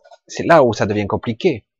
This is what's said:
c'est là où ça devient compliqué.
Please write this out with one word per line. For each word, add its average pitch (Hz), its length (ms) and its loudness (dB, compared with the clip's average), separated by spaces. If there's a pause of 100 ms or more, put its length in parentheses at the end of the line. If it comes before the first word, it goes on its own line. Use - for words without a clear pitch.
(280)
c'est - 160 -8
là 160 180 6
où 120 120 2
ça 117 120 -4
devient 104 220 -2
compliqué. 117 580 -4 (140)